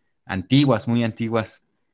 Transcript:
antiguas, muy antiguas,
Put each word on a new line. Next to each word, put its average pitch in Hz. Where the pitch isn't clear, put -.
antiguas, 117
muy 117
antiguas, 113